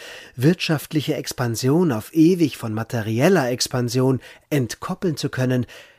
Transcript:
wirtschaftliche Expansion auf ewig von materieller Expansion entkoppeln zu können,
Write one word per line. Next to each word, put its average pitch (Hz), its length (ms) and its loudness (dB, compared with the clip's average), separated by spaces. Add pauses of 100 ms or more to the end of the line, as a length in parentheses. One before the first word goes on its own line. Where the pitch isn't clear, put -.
(380)
wirtschaftliche 151 800 0
Expansion 131 760 0
auf 110 220 -6
ewig 165 420 4
von 113 180 -8
materieller 120 760 0
Expansion 127 720 0 (280)
entkoppeln 147 680 -4
zu - 100 -6
können, 127 380 0 (340)